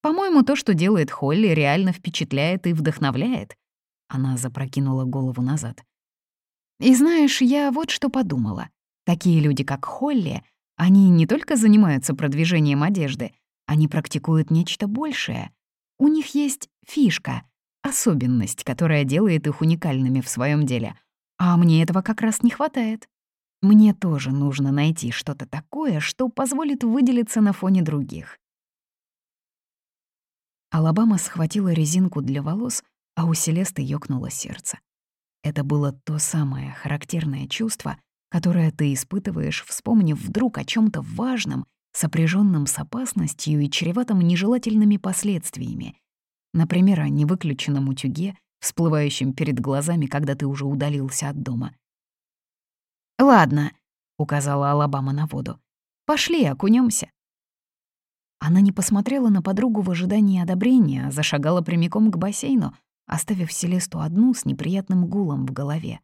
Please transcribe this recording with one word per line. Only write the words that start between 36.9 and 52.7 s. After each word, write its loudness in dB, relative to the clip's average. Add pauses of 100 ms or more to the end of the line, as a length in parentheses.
чувство — -8 (320)
которое 2
ты 0
испытываешь, -6
вспомнив 0
вдруг -2
о -8
чем-то 0
важном, -6 (280)
сопряженном 0
с -4
опасностью -4
и 0
чреватом -2
нежелательными 2
последствиями. -6 (540)
Например, 4
о -2
невыключенном 0
утюге, -6 (240)
всплывающем -2
перед -2
глазами, -2
когда -2
ты -6
уже -4
удалился -4
от -8
дома. -6 (1500)